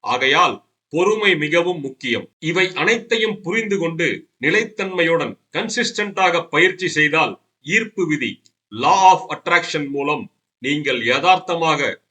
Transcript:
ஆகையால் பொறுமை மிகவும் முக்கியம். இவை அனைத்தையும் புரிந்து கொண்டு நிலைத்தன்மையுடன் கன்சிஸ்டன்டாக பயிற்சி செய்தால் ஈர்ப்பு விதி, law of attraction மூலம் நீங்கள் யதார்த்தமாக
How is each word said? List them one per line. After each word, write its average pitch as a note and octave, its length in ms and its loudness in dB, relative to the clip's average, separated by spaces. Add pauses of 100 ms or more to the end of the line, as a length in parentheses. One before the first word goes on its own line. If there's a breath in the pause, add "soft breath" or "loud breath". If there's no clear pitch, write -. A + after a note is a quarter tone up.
ஆகையால் C3 640 2 (240)
பொறுமை G3 480 2
மிகவும் E3 440 0
முக்கியம். C3 480 -6 (100)
இவை F3 360 0
அனைத்தையும் G#3+ 640 -2
புரிந்து G3+ 380 -2
கொண்டு E3 500 -4 (120)
நிலைத்தன்மையுடன் F3 1000 -2 (140)
கன்சிஸ்டன்டாக G3 960 -2
பயிற்சி F3+ 400 0
செய்தால் D3+ 520 0 (220)
ஈர்ப்பு G3 440 -2
விதி, C3+ 360 -4 (260)
law F#3 440 6
of - 160 2
attraction E3 600 -2
மூலம் C#3 440 -4 (260)
நீங்கள் C#3 460 -2
யதார்த்தமாக D#3+ 960 2 (100)